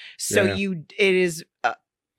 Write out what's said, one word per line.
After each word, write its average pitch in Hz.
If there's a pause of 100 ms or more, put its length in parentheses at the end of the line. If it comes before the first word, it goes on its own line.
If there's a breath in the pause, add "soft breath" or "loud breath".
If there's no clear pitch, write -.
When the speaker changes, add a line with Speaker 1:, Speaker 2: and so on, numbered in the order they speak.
(180 loud breath)
Speaker 1:
So -
Speaker 2:
Yeah, 196
yeah. 196
Speaker 1:
you, 151 (140)
it 196
is, 175 (180)
uh, 117 (440)